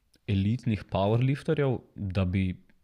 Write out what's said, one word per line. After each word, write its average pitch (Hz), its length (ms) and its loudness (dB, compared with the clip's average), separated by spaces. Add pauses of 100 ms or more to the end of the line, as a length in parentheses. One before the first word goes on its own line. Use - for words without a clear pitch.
(280)
elitnih 104 560 0
powerlifterjev, 127 920 0 (160)
da 95 320 -2
bi 92 220 2 (380)